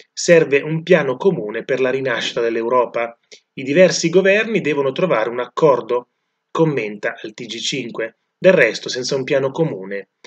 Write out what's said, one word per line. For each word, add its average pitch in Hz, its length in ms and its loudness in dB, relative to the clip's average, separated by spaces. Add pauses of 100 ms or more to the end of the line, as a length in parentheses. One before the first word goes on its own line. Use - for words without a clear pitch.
(120)
serve 151 480 4
un 160 220 -4
piano 147 340 2
comune 117 480 -2
per 127 160 -2
la 127 100 0
rinascita 131 520 -4
dell'Europa. 117 760 0 (360)
I 139 80 -12
diversi 165 480 4
governi 196 500 2
devono 139 320 -2
trovare 131 380 0
un 120 100 -6
accordo", 123 680 0 (420)
commenta 120 720 -2
al 110 100 -12
T 120 140 -14
G 110 140 -12
cinque. 113 580 -8 (180)
"Del 180 160 4
resto, 117 380 2
senza 123 260 -4
un 131 80 -4
piano 135 260 -2
comune", 98 600 -6 (160)